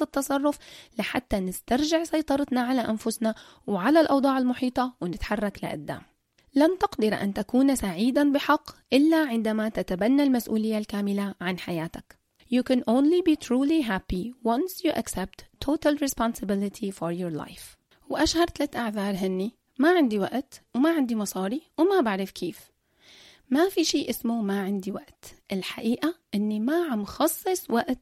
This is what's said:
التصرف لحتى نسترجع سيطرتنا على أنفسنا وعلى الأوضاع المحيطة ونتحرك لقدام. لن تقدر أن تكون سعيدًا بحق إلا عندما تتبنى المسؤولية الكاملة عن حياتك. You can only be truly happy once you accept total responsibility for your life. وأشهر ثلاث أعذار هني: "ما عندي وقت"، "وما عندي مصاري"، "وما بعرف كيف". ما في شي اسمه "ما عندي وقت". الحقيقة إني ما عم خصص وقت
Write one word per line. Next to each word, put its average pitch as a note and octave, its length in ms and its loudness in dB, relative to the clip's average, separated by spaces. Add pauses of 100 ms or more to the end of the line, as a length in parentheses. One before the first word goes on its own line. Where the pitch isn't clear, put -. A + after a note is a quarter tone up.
التصرف C#4 560 -2 (400)
لحتى G#3 420 -2
نسترجع D4 640 -2
سيطرتنا C#4+ 560 0
على B3 200 0
أنفسنا A3 540 -2 (320)
وعلى G3+ 340 4
الأوضاع C#4 380 4
المحيطة B3+ 640 -2
ونتحرك G3+ 640 -4
لقدام. D3 360 -8 (540)
لن E4 240 4
تقدر - 440 0
أن G3 120 -2
تكون C4 420 2
سعيدًا B3 560 2
بحق C#4+ 380 0 (220)
إلا D4+ 240 6
عندما A3 520 0
تتبنى G#3 540 2
المسؤولية A3 560 2
الكاملة G3+ 600 -4
عن F3+ 180 -4
حياتك. - 600 -8 (360)
You B3 80 4 (100)
can B3+ 60 4
only C#4+ 520 4
be D4+ 60 4 (100)
truly C#4 420 2
happy F#3+ 440 -4 (160)
once C#4+ 360 -2
you E4 80 2
accept - 520 -6 (200)
total D4+ 320 2
responsibility G#3 920 -2
for E3+ 220 -6
your E3+ 340 -6
life. - 300 -20 (320)
وأشهر E4 380 2
ثلاث C#4+ 300 -4
أعذار G#3 380 -2
هني: F#3+ 380 -2 (260)
"ما E4+ 180 6
عندي A#3+ 220 4
وقت"، - 440 -6 (120)
"وما C#4 160 4
عندي C4+ 240 0
مصاري"، G3+ 480 -4 (160)
"وما F#4+ 220 4
بعرف G3 300 0
كيف". - 420 -10 (800)
ما D#4 180 4
في F4+ 160 0
شي - 260 -2
اسمه A#3 320 -2
"ما G3 180 -2
عندي G3 320 -4
وقت". - 420 -14 (180)
الحقيقة A#3 640 -2 (200)
إني G#3+ 260 -2
ما D#4+ 300 0
عم G#3 140 -4
خصص D#4+ 680 -2
وقت B3 320 0